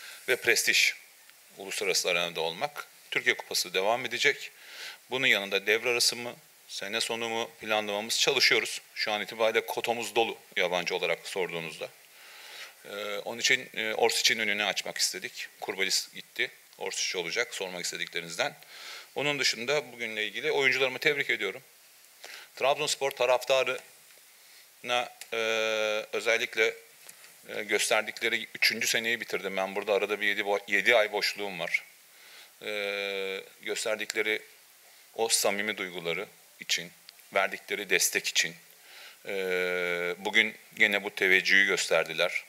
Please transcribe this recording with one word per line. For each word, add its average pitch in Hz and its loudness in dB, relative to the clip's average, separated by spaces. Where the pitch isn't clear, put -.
Ve 123 4
prestij, - 4
uluslararası 95 0
arenada 85 0
olmak. 95 -4
Türkiye 123 2
Kupası - -4
devam 110 2
edecek. 123 0
Bunun 131 0
yanında 101 2
devre 113 2
arası 120 2
mı, 120 -8
sene 104 -4
sonu 117 -4
mu 113 -4
planlamamız, 107 0
çalışıyoruz. 123 4
Şu - -4
an 104 0
itibariyle 110 2
kotomuz 117 -4
dolu 113 2
yabancı 90 0
olarak 85 -2
sorduğunuzda. 85 -4
Ee, 101 -6
onun 117 -6
için, 127 2
e, 110 -2
Orsic'in 113 4
önünü 104 0
açmak 90 -2
istedik. - -4
Kurbalis 95 -2
gitti. - -6
Orsic - -4
olacak 87 -2
sormak 90 -6
istediklerinizden. 87 -4
Onun 143 -2
dışında 127 -2
bugünle 110 -4
ilgili 117 -4
oyuncularımı 131 2
tebrik 139 0
ediyorum. 107 -2
Trabzonspor 139 0
taraftarına, 127 2
e, 113 -2
özellikle, 113 2
e, 110 -6
gösterdikleri 110 0
üçüncü 117 0
seneyi 117 0
bitirdim. 95 -4
Ben 95 0
burada 101 0
arada 101 0
bir 104 0
yedi 104 2
bo-, 101 -2
yedi 101 6
ay 107 4
boşluğum 98 -4
var. - -2
E, 107 -8
gösterdikleri 107 -2
o 113 -2
samimi 104 0
duyguları 90 -4
için, 87 -4
verdikleri 98 -2
destek 92 2
için, - 0
e, 104 -4
bugün 107 2
gene 104 4
bu 104 -8
teveccühü 95 6
gösterdiler. 85 2